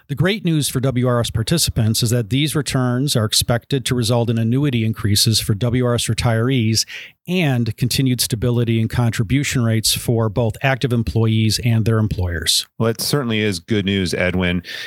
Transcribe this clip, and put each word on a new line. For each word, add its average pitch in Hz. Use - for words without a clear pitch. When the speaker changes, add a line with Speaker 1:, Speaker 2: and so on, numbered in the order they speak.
Speaker 1:
The 143
great 185
news 156
for 131
W 123
R 123
S 113
participants 113
is 117
that 117
these 143
returns 131
are 107
expected -
to 131
result 117
in 117
annuity 120
increases 107
for -
W 123
R 120
S -
retirees 113
and 135
continued 127
stability 117
in 110
contribution 123
rates 110
for 113
both 113
active 131
employees 110
and 113
their 110
employers. 92
Speaker 2:
Well, 117
it 113
certainly 117
is 104
good 101
news, 95
Edwin. 90